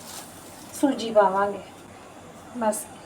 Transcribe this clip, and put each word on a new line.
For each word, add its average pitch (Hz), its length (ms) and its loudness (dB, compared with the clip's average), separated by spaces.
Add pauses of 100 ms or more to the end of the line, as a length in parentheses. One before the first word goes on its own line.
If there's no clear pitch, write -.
(800)
ਸੂਜੀ 233 300 2
ਪਾਵਾਂਗੇ। 202 480 6 (1000)
ਬਸ 220 280 2 (200)